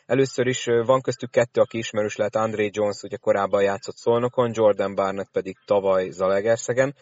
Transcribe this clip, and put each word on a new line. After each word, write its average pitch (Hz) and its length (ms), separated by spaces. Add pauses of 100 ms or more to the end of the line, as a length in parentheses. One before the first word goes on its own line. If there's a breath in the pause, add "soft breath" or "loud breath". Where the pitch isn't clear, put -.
Először 131 400
is, 127 200
ö, 117 180
van 131 160
köztük 131 300
kettő, - 300
aki 110 180
ismerős 107 380
lehet, 107 200
André 107 360
Jones, 104 300
ugye 101 140
korábban 101 460
játszott 98 340
Szolnokon, 120 580
Jordan 101 400
Barnett 98 380
pedig 92 240 (100)
tavaly 95 440
Zalaegerszegen. 113 920